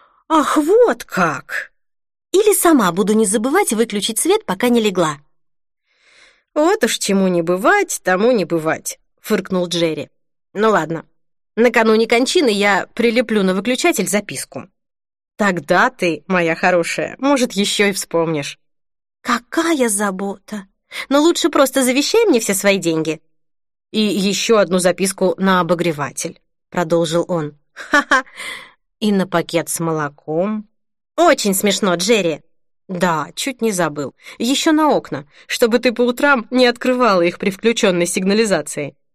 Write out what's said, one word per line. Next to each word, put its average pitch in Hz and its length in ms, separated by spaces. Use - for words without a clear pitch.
«Ах, 311 260
вот 339 480
как!» - 680
«Или 403 220
сама 254 380
буду 196 200
не 220 140
забывать 262 480
выключить 220 440
свет, 392 280
пока 196 240
не 240 100
легла». 180 380
«Вот 339 280
уж - 160
чему 190 300
не 175 140
бывать, 269 600
тому 190 300
не 190 140
бывать», 156 520
фыркнул 190 480
Джерри. 165 400
«Ну 214 160
ладно, 165 360
накануне 226 500
кончины 247 420
я 202 460
прилеплю 220 480
на 190 120
выключатель 226 540
записку. - 600
Тогда 190 540
ты, 165 360
моя 170 280
хорошая, 170 640
может, 262 340
еще 202 360
и 196 40
вспомнишь». 165 640
«Какая 262 680
забота! 196 800
Но 285 120
лучше 339 280
просто 277 340
завещай 277 420
мне 277 160
все 202 140
свои 196 240
деньги». 160 420
«И 220 80
еще 202 560
одну 185 220
записку 185 580
на 190 240
обогреватель», 165 800
продолжил 170 580
он. 156 300
«Ха-ха! 277 500
И 214 120
на 185 140
пакет 165 420
с - 120
молоком». 165 880
«Очень 277 380
смешно, 190 400
Джерри». 175 460
«Да, 170 460
чуть 262 280
не 226 80
забыл. 151 440
Еще 269 340
на 302 160
окна, 156 380
чтобы 240 320
ты 240 140
по 240 100
утрам 247 480
не 254 160
открывала 240 560
их 175 160
при 196 120
включенной 190 560
сигнализации». 190 920